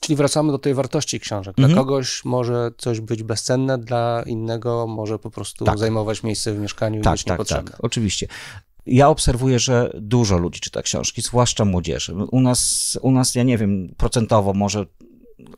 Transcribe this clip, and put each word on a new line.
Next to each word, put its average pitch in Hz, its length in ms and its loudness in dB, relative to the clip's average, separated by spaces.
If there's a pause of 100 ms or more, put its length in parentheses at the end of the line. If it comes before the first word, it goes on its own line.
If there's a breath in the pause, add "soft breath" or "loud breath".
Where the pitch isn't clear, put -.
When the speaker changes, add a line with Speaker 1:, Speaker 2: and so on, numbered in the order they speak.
Speaker 1:
Czyli 151 160 0
wracamy 147 360 2
do 135 60 0
tej 139 160 0
wartości 131 460 -2
książek. 98 360 -6
Dla 135 120 8
Speaker 2:
Mhm. 156 180 6
Speaker 1:
kogoś 131 380 -2
może 120 540 0
coś 117 220 -2
być 110 220 -4
bezcenne, 127 560 0
dla 117 480 -2
innego 117 600 -2
może 110 320 -4
po 110 120 -12
prostu - 340 -8
Speaker 2:
Tak. 107 140 2
Speaker 1:
zajmować 110 440 -2
miejsce 110 320 -4
w 104 40 -6
mieszkaniu 107 420 -4
i - 20 -4
Speaker 2:
Tak, 101 120 4
Speaker 1:
być - 100 -4
Speaker 2:
tak, - 80 -2
Speaker 1:
niepotrzebne. 85 380 -4
Speaker 2:
tak, - 140 -20
oczywiście. 113 420 -2 (600 loud breath)
Ja 135 220 6
obserwuję, 131 500 2
że 120 360 2
dużo 107 440 2
ludzi 87 220 -2
czyta - 220 -6
książki, - 400 -4
zwłaszcza 120 420 2
młodzież. 85 460 0 (200)
U 131 100 2
nas, - 640 0
u 131 80 2
nas, 131 240 2
ja 123 80 2
nie 120 160 4
wiem, 98 380 -2
procentowo 107 580 2
może 101 320 0 (720)